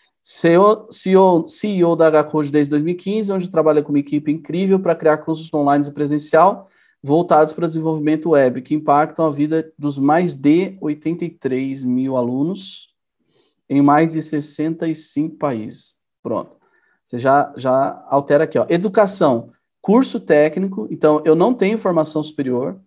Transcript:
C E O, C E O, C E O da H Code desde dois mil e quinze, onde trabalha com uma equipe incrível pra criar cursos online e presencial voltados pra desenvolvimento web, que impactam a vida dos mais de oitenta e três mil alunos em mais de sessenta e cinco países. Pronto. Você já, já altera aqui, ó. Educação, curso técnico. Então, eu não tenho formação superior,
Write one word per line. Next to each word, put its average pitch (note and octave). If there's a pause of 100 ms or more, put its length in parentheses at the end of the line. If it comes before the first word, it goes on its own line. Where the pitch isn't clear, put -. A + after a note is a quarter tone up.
(220)
C -
E E3+
O, G#3
C -
E F#3+
O, F3+
C -
E F#3+
O E3+
da D#3+
H D3+
Code D3+
desde D3
dois D3
mil F3
e F3
quinze, G3+
onde F#3
trabalha D#3
com D3
uma C#3+
equipe D3
incrível F3+
pra F3
criar D#3
cursos D#3+
online C#3+
e C#3+
presencial D3+ (340)
voltados D#3
pra E3+
desenvolvimento D#3
web, C3
que D3
impactam D3+
a D#3
vida D#3
dos C#3+
mais D3+
de E3
oitenta D#3+
e E3
três C3+
mil B2+
alunos C#3+ (760)
em C#3
mais D3+
de D#3
sessenta D#3
e D#3
cinco D#3
países. A2+ (260)
Pronto. - (480)
Você A#2+
já, C#3
já C3
altera D3
aqui, D3+
ó. -
Educação, F3+ (300)
curso A#3+
técnico. F#3
Então, D3+
eu D#3+
não G#3
tenho G3+
formação D#3+
superior, C#3